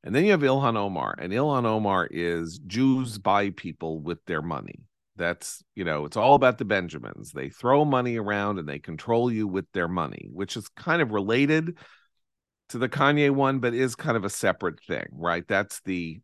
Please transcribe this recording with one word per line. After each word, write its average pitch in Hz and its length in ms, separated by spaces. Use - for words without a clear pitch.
And 95 100
then 156 100
you 208 60
have 180 100
Ilhan 131 360
Omar, 90 420
and 90 140
Ilhan 131 340
Omar 101 400
is 85 540
Jews 127 580
buy 101 320
people 80 500
with 82 240
their 80 180
money. 76 380
That's, 87 460
you 98 100
know, 76 220
it's 82 100
all 123 180
about 127 220
the 127 80
Benjamins. 80 680
They 67 180
throw 139 340
money 123 320
around 101 420
and 78 80
they 73 120
control 117 520
you 107 160
with 92 260
their 87 160
money, 57 440
which 95 240
is 104 120
kind 170 340
of 117 80
related 139 680
to 123 80
the 123 100
Kanye 143 420
one, 135 280
but 120 160
is 127 220
kind 127 200
of 101 80
a 101 60
separate 90 540
thing, 52 260
right? 85 380
That's 101 320
the 85 440